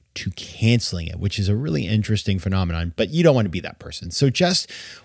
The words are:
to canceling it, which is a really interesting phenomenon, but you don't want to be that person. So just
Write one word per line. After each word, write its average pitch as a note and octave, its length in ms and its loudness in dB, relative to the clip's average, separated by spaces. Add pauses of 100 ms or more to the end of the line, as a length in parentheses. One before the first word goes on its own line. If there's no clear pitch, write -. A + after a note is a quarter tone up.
(140)
to - 180 -6
canceling A2 760 0
it, D#2+ 140 -8
which G2 180 -2
is F#2+ 100 0
a G#2 60 4
really C#3 320 -2
interesting G#2 540 0
phenomenon, F2 560 -2
but A2 140 0
you E3 120 0
don't D3+ 140 8
want A2 100 4
to F2+ 40 -2
be F2 100 -4
that - 180 -12
person. E2+ 320 -12
So C#3 200 2
just F3+ 380 2 (360)